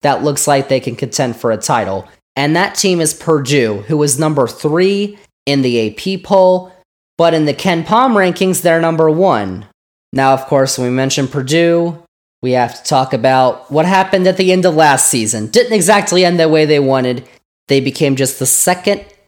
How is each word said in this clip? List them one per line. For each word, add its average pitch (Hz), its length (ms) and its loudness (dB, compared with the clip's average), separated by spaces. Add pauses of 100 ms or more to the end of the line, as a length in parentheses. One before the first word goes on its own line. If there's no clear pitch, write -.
that 143 220 0
looks 143 240 -2
like 139 200 0
they 131 120 0
can 123 160 -6
contend 123 400 -4
for 117 160 -2
a 107 60 0
title. 98 500 -4 (280)
And 147 200 0
that 196 200 -2
team 185 240 0
is 151 140 -2
Purdue, 131 760 0
who 151 100 -2
was 139 200 0
number 147 300 0
three 196 720 -2 (260)
in 139 160 0
the 120 160 0
A 110 140 -2
P 190 260 -8
poll, 185 560 0 (440)
but 170 160 4
in 156 120 0
the 143 80 0
KenPom 214 600 0
rankings, 185 460 0
they're 165 200 2
number 160 300 2
one. 110 560 -2 (440)
Now, 135 220 2
of 135 140 -2
course, 135 300 0
when 127 100 -4
we 127 80 -2
mention 135 320 -2
Purdue, 165 720 0 (400)
we 127 120 -2
have 120 280 -2
to - 80 -10
talk 131 240 0
about 131 580 0
what 156 140 2
happened 190 420 2
at 185 100 2
the 185 140 2
end 185 140 2
of 170 100 2
last 147 340 4
season. 110 380 -2
Didn't 240 260 2
exactly 185 520 2
end 175 140 2
the 160 100 4
way 156 160 4
they 147 140 2
wanted. 127 480 0 (400)
They 139 120 2
became 135 360 0
just 131 240 -2
the 131 60 -4
second - 600 -2 (220)